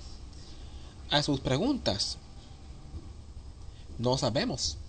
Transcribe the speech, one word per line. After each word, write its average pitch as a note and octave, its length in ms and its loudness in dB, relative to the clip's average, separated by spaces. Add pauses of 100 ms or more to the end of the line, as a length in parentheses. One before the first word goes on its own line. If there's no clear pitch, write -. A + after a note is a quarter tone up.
(1080)
a D3 140 6
sus C#3+ 160 4
preguntas. C#3 800 4 (1800)
No B2 200 6
sabemos. C#3+ 600 2 (120)